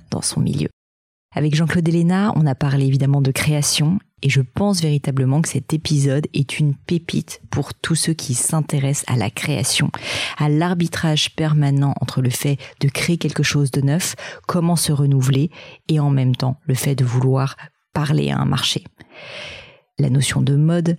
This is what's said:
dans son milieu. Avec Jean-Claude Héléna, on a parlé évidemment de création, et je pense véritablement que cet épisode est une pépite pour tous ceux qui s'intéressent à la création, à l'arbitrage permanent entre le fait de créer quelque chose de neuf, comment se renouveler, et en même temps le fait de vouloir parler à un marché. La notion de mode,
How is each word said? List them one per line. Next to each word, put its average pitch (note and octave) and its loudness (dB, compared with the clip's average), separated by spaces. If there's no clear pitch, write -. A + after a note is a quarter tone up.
dans - -6
son - -4
milieu. - 0
Avec D3 0
Jean-Claude E3 2
Héléna, F3 2
on D#3 2
a C3+ 2
parlé C#3 0
évidemment C#3 2
de C3+ 2
création, D3+ 0
et C#3 2
je C3+ 2
pense G3 0
véritablement C#3 2
que D#3+ 0
cet - -4
épisode D3 0
est - -2
une D3 2
pépite - -6
pour - -4
tous - -4
ceux E3 -2
qui D#3 -4
s'intéressent C#3 -2
à B2 0
la G#2+ 0
création, - -2
à D3+ 0
l'arbitrage E3 0
permanent C#3+ 2
entre C3 -2
le B2 2
fait C#3+ -2
de C#3+ 2
créer - -2
quelque D3+ -2
chose C#3+ 2
de D3 0
neuf, C#3 0
comment E3+ 2
se D#3+ 0
renouveler, C#3 2
et D3+ 2
en C#3+ 2
même C3 2
temps C3 -2
le C3 0
fait C#3 0
de C3 2
vouloir C3 0
parler D3 0
à C#2+ 0
un C#3 0
marché. - -2
La C#3+ 2
notion C3 2
de C#3 2
mode, E3 2